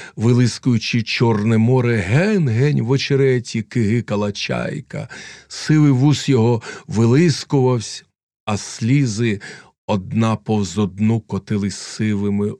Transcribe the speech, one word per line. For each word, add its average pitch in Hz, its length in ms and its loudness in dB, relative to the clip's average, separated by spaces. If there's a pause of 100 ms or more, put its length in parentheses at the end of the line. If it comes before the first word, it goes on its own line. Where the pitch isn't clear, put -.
(160)
вилискуючи 120 880 0
Чорне 113 540 0
море, 120 400 2
ген-гень 139 840 2
в 113 80 -2
очереті 131 760 0
кигикала 104 680 -2
чайка, - 800 -8 (380)
сивий 151 440 2
вус 135 380 2
його 117 320 2 (260)
вилискувавсь, 127 1160 2 (400)
а 104 120 -2
слізи 117 840 0 (460)
одна 107 480 0
повз 101 420 -4
одну 107 440 0
котились 98 560 -6
сивими 104 840 -4